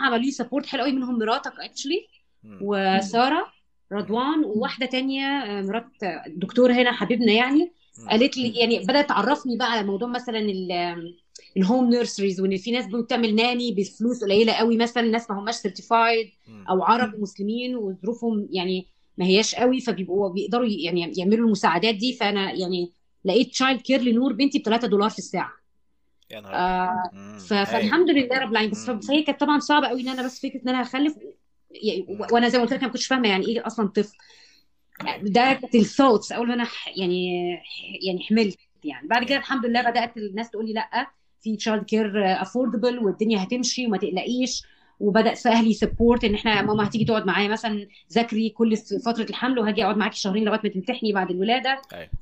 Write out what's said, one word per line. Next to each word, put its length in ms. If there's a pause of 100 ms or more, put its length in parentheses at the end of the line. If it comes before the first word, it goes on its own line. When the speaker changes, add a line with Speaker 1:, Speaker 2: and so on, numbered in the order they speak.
Speaker 1:
عملوا 120
لي 140
سبورت 340
حلو 160
قوي، 100
منهم 280
مراتك 340
actually 680 (220)
Speaker 2:
مم. 180
Speaker 1:
وسارة 840 (460)
رضوان، 480
Speaker 2:
مم. 60
Speaker 1:
وواحدة 400
تانية، 420
آه، 340
مرات 260 (400)
دكتور 460
هنا 180
حبيبنا 420
يعني، 380 (280)
Speaker 2:
مم. 100
Speaker 1:
قالت 280
لي 220
يعني 200
بدأت 300
تعرفني 480
بقى 140
على 160
موضوع 200
مثلًا 320
ال-، 320
آم، 440 (420)
الهوم 320
نيرسريز، 520
وإن 160
في 140
ناس 160
بتعمل 480
ناني 360
بفلوس 520
قليلة 300
قوي، 240
مثلًا 260
ناس 260
ما 100
هماش 160
سيرتيفايد 760 (160)
Speaker 2:
مم. 220
Speaker 1:
أو 140
عرب 360
مسلمين 560
وظروفهم 760
يعني 360 (300)
ما 80
هياش 300
قوي، 260
فبيبقوا 480
بيقدروا 380
ي-، 160
يعني 340
يعملوا 280
المساعدات 500
دي. 180
فأنا 380
يعني 400 (340)
لقيت 260
تشايلد 300
كير 200
لنور 320
بنتي 260
بتلاتة 280
دولار 220
في 100
الساعة. 320 (800)
Speaker 2:
يا 100
نهار 140
Speaker 1:
آه، 340
Speaker 2:
أبيض. 320
مم. 180
Speaker 1:
ف-، 140
Speaker 2:
أيوة. 120
Speaker 1:
فالحمد 440
لله 300
رب 120
العالمين. 200
بس 180
Speaker 2:
مم. 100
Speaker 1:
ف-، 80
فهي 160
كانت 160
طبعًا 200
صعبة 280
قوي 140
إن 80
أنا 160
بس 160
فكرة 220
إن 60
أنا 120
هخلف، 340 (560)
يعني، 380
و-، 40
Speaker 2:
مم. 180
Speaker 1:
وأنا 180
زي 80
ما 60
قلت 100
لك 100
ما 60
كنتش 180
فاهمة 220
يعني 180
إيه 200
أصلًا 200
طفل. 300 (880)
Speaker 2:
أيوة. 160
Speaker 1:
ده 300
كانت 220
الثوتس 560
أول 160
ما 60
أنا 120
ح-، 320
يعني، 340 (260)
ح-، 500
يعني 160
حملت 340 (260)
يعني. 240
بعد 160
كده 80
Speaker 2:
أيوة. 120
Speaker 1:
الحمد 220
لله 240
بدأت 280
الناس 340
تقول 140
لي: 80
"لأ، 340 (340)
في 140
تشايلد 280
كير 580
أفوردبل 580
والدنيا 440
هتمشي 440
وما 100
تقلقيش." 640 (360)
وبدأ 340 (120)
أهلي 280
سبورت 500
إن 120
إحنا 260
ماما 260
هتيجي 180
تقعد 200
معايا 220
مثلًا، 400 (260)
ذاكري 360
كل 280
س-، 160 (120)
فترة 240
الحمل 300
وهاجي 240
أقعد 140
معاكي 220
شهرين 240
لغاية 200
ما 60
تمتحني 440
بعد 180
الولادة. 500 (120)
Speaker 2:
أيوة. 160 (120)